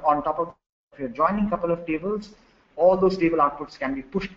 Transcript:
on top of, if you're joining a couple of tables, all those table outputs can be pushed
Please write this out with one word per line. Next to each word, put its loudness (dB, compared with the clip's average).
on 2
top -4
of, -4
if -20
you're -6
joining 0
a 0
couple -2
of -4
tables, -6
all 6
those 4
table 2
outputs 0
can -4
be -8
pushed -6